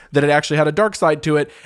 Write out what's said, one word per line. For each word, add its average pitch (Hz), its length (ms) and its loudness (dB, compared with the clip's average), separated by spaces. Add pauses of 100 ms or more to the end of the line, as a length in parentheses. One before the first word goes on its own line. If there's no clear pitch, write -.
(140)
that 139 100 2
it 143 60 0
actually 147 260 0
had 151 100 2
a 151 60 0
dark 202 240 0
side 156 260 0
to 151 140 -2
it. 147 160 -2 (140)